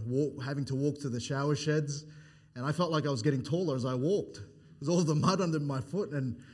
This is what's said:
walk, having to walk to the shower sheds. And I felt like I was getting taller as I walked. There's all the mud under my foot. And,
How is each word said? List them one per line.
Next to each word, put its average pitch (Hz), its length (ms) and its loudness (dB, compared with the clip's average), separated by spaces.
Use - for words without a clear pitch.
walk, 131 380 0
having 139 220 -4
to 131 100 -4
walk 143 240 0
to 139 100 -4
the 120 100 -2
shower 143 360 0
sheds. 151 500 0
And 123 80 -8
I 143 80 0
felt 165 200 0
like 151 160 2
I - 20 2
was 123 140 0
getting 135 180 2
taller 160 340 0
as 120 80 0
I 131 120 0
walked. 156 460 0
There's 139 100 -2
all 175 120 6
the 156 140 4
mud 180 260 4
under 160 180 2
my 139 220 -2
foot. 180 300 -4
And, 135 260 -2